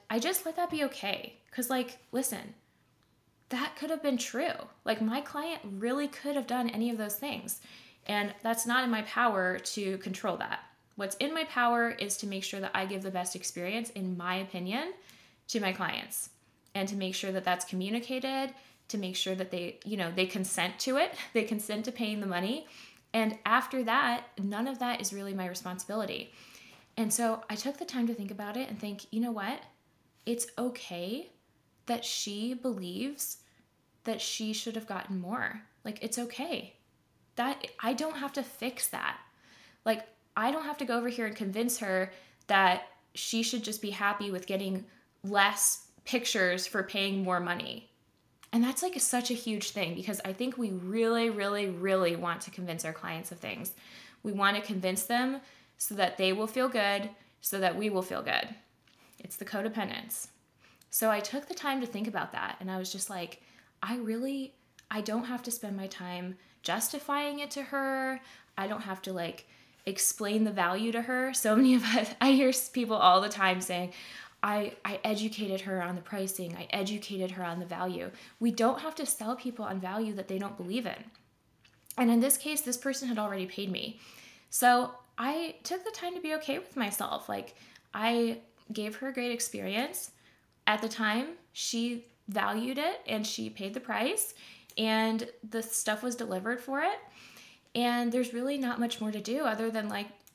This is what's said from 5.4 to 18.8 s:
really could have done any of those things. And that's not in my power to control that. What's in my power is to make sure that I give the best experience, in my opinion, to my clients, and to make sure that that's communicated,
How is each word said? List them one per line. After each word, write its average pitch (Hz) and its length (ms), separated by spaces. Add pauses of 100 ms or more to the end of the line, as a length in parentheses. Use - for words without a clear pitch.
really 240 440
could 285 280
have 254 100
done 240 240
any 226 200
of 233 60
those 208 200
things. - 440 (460)
And 208 360
that's 226 240
not 254 180
in 247 60
my 220 120
power 196 560
to 190 400
control 190 400
that. - 220 (360)
What's 196 200
in 294 180
my 320 100
power 240 460
is 202 280
to 208 80
make 190 180
sure 196 160
that 190 140
I 190 120
give 190 160
the 190 80
best 180 260
experience, 190 540
in 185 260
my 180 200
opinion, 190 560 (560)
to 220 120
my 190 120
clients, - 580 (440)
and 196 140
to 202 80
make 185 180
sure 190 180
that 190 120
that's 180 200
communicated, 254 880 (340)